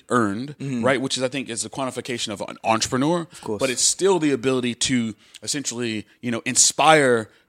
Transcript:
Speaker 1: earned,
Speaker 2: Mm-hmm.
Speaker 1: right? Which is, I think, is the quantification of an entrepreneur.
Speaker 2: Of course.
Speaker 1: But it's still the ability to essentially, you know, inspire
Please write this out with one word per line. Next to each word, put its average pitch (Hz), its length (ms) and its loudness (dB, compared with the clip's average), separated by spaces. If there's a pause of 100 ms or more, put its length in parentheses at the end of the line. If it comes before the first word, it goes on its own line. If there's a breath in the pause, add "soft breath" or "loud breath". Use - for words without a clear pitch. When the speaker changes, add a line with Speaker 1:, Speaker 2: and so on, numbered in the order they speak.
Speaker 1:
earned, 120 500 0
Speaker 2:
Mm-hmm. 127 260 -2
Speaker 1:
right? 127 160 2
Which 131 160 -4
is, 127 60 -4
I 127 40 2
think, 127 220 -8
is 113 140 -6
the 113 80 -10
quantification 123 600 -6
of 95 160 -8
an - 160 -14
entrepreneur. 131 580 2
Speaker 2:
Of - 200 -14
course. 104 180 -6
Speaker 1:
But 131 120 0
it's 120 100 -4
still 185 380 2
the 151 120 2
ability 123 440 0
to 117 400 -2 (260 loud breath)
essentially, 113 640 -6 (160 soft breath)
you 120 80 -6
know, 117 160 -4
inspire 127 840 4 (200 soft breath)